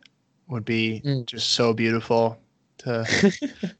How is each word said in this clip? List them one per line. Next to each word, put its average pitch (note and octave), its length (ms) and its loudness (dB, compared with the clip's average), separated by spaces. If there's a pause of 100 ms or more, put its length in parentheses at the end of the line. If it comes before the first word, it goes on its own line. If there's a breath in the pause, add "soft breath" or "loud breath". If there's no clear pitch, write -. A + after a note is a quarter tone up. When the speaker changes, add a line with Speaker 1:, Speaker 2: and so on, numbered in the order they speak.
(480)
Speaker 1:
would A#2 180 -6
be A2+ 400 0
Speaker 2:
Mm. C3+ 200 -2
Speaker 1:
just A2+ 260 -6
so A#2 220 4
beautiful A2+ 640 2 (420)
to A#2 260 -4
Speaker 2:
<laughs> F#3+ 760 0